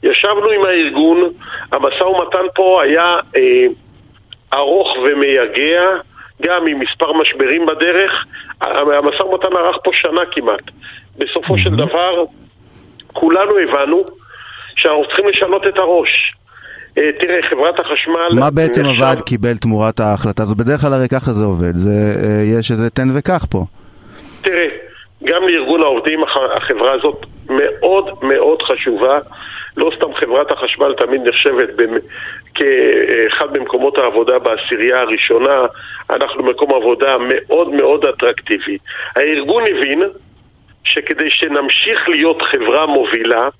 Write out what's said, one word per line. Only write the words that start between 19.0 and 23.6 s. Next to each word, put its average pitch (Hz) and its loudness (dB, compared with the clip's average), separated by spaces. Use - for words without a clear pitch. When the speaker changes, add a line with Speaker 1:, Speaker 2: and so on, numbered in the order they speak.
Speaker 2:
הוועד 131 2
קיבל 120 -2
תמורת 110 0
ההחלטה 107 -2
הזו? 107 0
בדרך 120 0
כלל 143 2
הרי 131 0
ככה 131 -2
זה 107 0
עובד, 87 0
זה, 92 2
אה, 107 0
יש 113 -4
איזה 113 0
תן 131 0
וקח 175 -2
פה. 90 -2